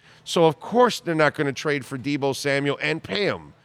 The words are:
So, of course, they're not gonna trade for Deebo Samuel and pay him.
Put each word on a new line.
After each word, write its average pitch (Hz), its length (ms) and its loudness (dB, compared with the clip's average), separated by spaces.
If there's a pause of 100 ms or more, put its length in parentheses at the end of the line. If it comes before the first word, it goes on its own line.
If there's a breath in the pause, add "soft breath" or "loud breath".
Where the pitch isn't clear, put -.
(260 soft breath)
So, - 180 2
of 160 160 2
course, 233 400 2
they're 165 160 -4
not 151 200 4
gonna 139 180 -2
trade 143 320 -4
for - 120 -10
Deebo 139 380 -2
Samuel 139 460 0
and 156 200 -2
pay 202 220 -4
him. 87 300 -4 (120)